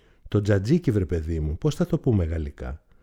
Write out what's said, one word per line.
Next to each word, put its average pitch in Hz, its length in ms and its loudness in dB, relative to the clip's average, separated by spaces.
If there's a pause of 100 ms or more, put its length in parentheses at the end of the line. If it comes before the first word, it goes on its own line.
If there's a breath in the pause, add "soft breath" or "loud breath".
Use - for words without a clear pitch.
(280 soft breath)
"Το 110 120 2
τζατζίκι, 104 500 2
βρε 101 160 2
παιδί 82 340 -2
μου, 76 180 -2
πώς 151 160 0
θα 175 120 0
το 160 120 0
πούμε 107 260 2
γαλλικά;" 76 600 -6 (180)